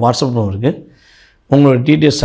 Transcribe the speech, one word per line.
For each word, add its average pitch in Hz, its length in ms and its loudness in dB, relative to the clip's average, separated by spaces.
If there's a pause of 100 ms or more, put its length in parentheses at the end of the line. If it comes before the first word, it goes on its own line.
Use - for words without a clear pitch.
WhatsApp 123 340 0
நம்பருக்கு 107 340 -2 (800)
உங்களோட 139 240 4 (100)
டீட்டெயில்ஸ் 151 380 2